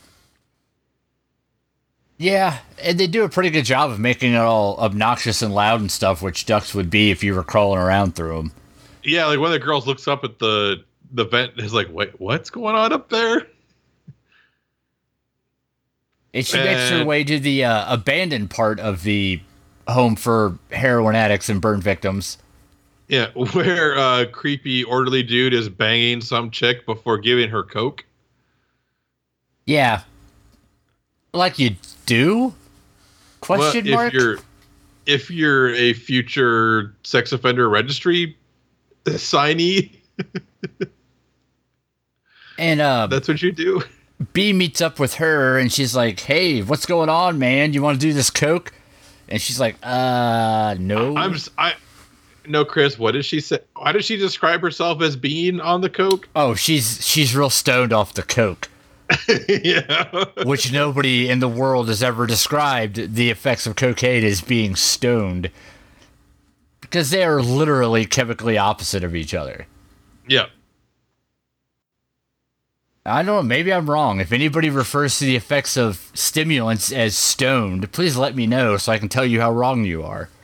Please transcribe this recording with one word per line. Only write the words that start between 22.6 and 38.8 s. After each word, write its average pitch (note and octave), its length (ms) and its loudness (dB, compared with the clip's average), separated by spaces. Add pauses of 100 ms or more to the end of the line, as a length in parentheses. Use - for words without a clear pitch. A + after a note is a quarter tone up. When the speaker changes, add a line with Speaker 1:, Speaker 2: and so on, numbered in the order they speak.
Speaker 2:
Yeah, A#2+ 180 2
<laughs> - 60 -14
where D#3+ 640 0
a B2+ 320 2
creepy C3 560 -4
orderly B2+ 400 0
dude B2 300 0
is A#2 140 0
banging A#2 540 0
some A#2 300 -4
chick B2 340 -2
before A2+ 320 -2
giving A#2 320 0
her G#2+ 140 -4
coke. A#2 420 -6 (1600)
Speaker 1:
Yeah. B2+ 360 2 (1300)
Like F3+ 260 0
you A#2 160 2 (300)
do? F#3 480 2 (880)
Question D#3 440 0
Speaker 2:
Well, C#3 100 2
Speaker 1:
mark? - 180 0
Speaker 2:
if C3 80 4
you're, A2+ 160 0 (720)
if C#3+ 240 0
you're C#3+ 420 2
a A#2+ 200 2
future A2+ 1000 0 (100)
sex - 280 -2
offender B2+ 380 0
registry D3 680 -2 (680)